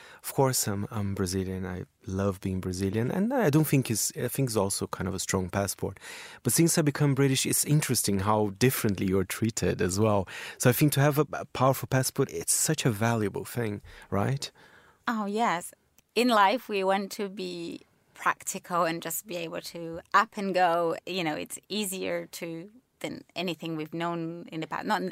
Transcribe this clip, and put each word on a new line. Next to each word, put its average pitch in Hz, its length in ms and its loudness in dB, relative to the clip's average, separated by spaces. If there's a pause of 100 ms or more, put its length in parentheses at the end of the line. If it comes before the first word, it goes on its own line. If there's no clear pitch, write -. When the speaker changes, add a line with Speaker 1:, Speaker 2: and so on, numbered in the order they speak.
(220)
Speaker 1:
of - 120 -10
course, 131 340 2
I'm, 101 240 -4
I'm 101 220 -2
Brazilian, 95 520 -2
I 92 180 -8 (220)
love 98 360 -2
being 95 180 -2
Brazilian, 95 520 -2
and 220 220 0
I 226 160 4
don't 156 140 6
think 139 260 2
it's, - 280 0
I 127 100 -2
think 131 220 0
it's 107 80 0
also 98 300 0
kind - 200 -4
of 92 60 -2
a 95 60 -4
strong 92 280 0
passport. 98 540 -4 (420)
But 120 80 2
since 165 260 4
I 170 40 4
become 143 340 2
British, 135 300 2
it's 127 180 0
interesting 123 560 2
how 107 300 2 (100)
differently 101 480 4
you're 95 160 4
treated 95 580 0
as 92 200 0
well. 104 260 2 (300)
So - 120 4
I 120 40 6
think 151 200 4
to 139 60 0
have 143 180 4
a, 151 140 2
a 78 140 -8
powerful - 420 0
passport, - 420 0
it's 82 220 -4
such - 340 0
a 131 60 4
valuable 107 540 0
thing, 107 360 -6 (280)
right? 117 420 -2 (560)
Speaker 2:
Oh, 220 200 -2
yes. 202 460 -2 (400)
In 240 140 4
life, 220 400 6
we 202 160 -2
want 190 300 2
to 202 160 -6
be 180 560 -10 (280)
practical - 720 -2
and 165 180 -2
just - 240 -8
be 175 120 -8
able 170 240 -8
to 170 400 -10 (120)
up 202 220 4
and 196 180 -2
go. 170 520 4
You 180 180 -4
know, 156 120 -2
it's 175 220 -10 (120)
easier 185 640 -4
to 170 360 -10 (300)
than - 240 -10 (100)
anything 165 440 -6
we've 156 160 -8
known 170 580 -6
in 160 80 -8
the 160 80 -6
past. - 180 -6
Not 185 260 0